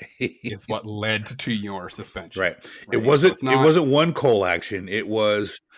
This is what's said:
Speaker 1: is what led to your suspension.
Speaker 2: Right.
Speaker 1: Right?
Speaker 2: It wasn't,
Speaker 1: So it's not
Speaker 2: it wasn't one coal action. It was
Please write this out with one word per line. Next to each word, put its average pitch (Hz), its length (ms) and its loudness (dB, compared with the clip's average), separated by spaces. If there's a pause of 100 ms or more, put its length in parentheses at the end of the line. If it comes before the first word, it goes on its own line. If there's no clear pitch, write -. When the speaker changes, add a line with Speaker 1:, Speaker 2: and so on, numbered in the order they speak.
(200)
Speaker 1:
is 107 500 -8
what 107 160 -6
led 107 400 -4 (140)
to - 120 -6
your 98 380 -6
suspension. - 520 -10
Speaker 2:
Right. 87 140 -2 (320)
Speaker 1:
Right? - 60 -10
Speaker 2:
It 113 100 0
wasn't, 147 280 6
Speaker 1:
So - 20 -2
it's - 100 -12
not 127 180 2
Speaker 2:
it 147 40 6
wasn't 160 220 4
one 147 260 2
coal 107 320 2
action. 90 420 -4
It 101 200 -4
was 104 520 0 (180)